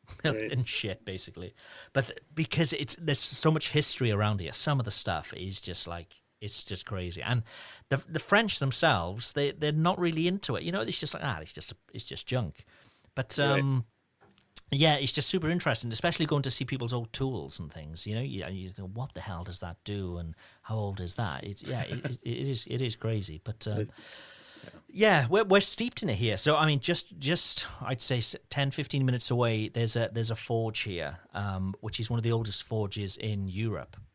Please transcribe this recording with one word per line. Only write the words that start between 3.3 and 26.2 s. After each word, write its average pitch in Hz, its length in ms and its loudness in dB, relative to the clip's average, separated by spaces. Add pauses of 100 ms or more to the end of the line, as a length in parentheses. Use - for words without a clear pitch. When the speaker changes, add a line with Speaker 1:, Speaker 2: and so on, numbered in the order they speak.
Speaker 1:
much 156 180 2
history 131 400 2
around 104 300 2
here, 82 120 -4
some 143 280 2
of 120 60 -2
the 104 40 -4
stuff - 440 -2
is 95 260 -6
just, - 260 -2
like, 85 280 -10 (260)
it's - 240 -6
just - 200 -8
crazy. 90 380 -6
And 117 220 0 (460)
the, 135 180 2
the 160 100 -4
French 208 400 4
themselves, 120 760 2
they, 143 180 2
they're 151 180 0
not 165 300 2
really 165 260 2
into 180 300 0
it. 80 80 -4
You 165 80 -2
know, 196 80 -2
it's 240 180 -2
just - 160 -2
like, - 100 -6
"Ah, 110 180 0
it's - 100 -14
just, - 220 -8 (200)
it's 113 100 -8
just - 220 -8
junk." 117 380 -2 (500)
But, - 240 -2
Speaker 2:
Right. 139 220 4
Speaker 1:
um, 135 240 2 (880)
yeah, 147 260 6
it's 135 180 0
just - 160 2
super 160 200 2
interesting, 139 420 2
especially 165 340 2
going 143 160 2
to 135 80 0
see 131 160 0
people's 123 260 -2
old 117 200 -4
tools 113 460 -2
and 76 140 -8
things, 78 340 -8
you 104 80 -2
know? 113 60 -2
You, 120 280 -6
you 92 220 -8
think, 95 240 -10
"What 123 200 -8
the - 80 -12
hell 92 200 -6
does 90 180 -8
that 85 240 -8
do, 95 340 -4
and 82 160 -6 (280)
how 110 140 -4
old 101 240 -2
is 87 140 -4
that?" 95 280 -4
It's, 101 200 -10
yeah, 127 200 -4
it, - 220 -4
it, 127 180 -4
it 120 260 -2
is, 127 200 -2
it 123 140 -2
is 120 120 -2
crazy, 95 480 -4
but, - 240 -6
um, 107 120 0
Speaker 2:
Right. 107 100 -2 (1000)
Speaker 1:
yeah, 185 400 6
we're, 208 160 6
we're 196 160 8
steeped - 420 0
in 196 80 0
it 104 60 2
here. 107 200 2